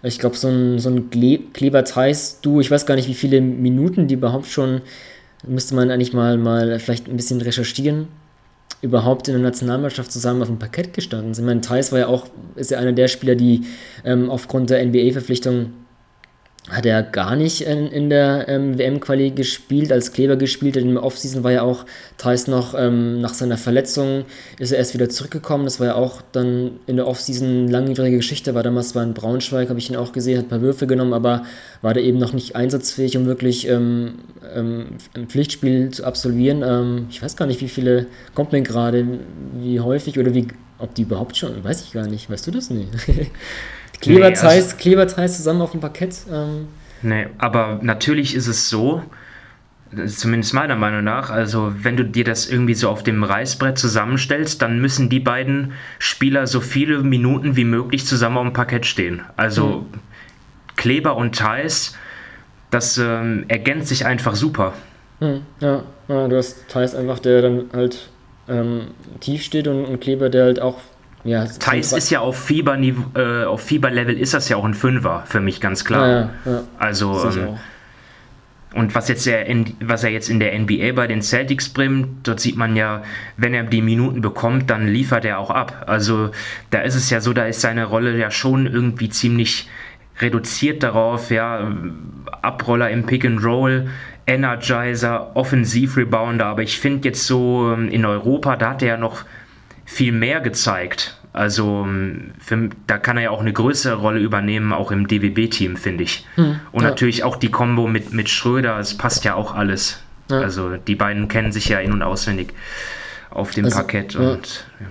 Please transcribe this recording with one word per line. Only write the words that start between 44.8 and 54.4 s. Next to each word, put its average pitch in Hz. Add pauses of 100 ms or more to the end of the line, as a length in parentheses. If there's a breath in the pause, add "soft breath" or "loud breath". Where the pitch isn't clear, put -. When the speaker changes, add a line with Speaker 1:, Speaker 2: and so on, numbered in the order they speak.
Speaker 1:
Theis 175
zusammen 165
auf 165
dem 160
Parkett, 180 (120)
ähm. 151 (320 loud breath)
Speaker 2:
Nee, 110 (100)
aber 110
natürlich 135
ist 123
es 110
so, 135 (1000 loud breath)
zumindest 113
meiner 135
Meinung 104
nach, 123
also 107
wenn 120
du 127
dir 113
das 113
irgendwie 123
so 117
auf 104
dem 107
Reißbrett 131
zusammenstellst, 131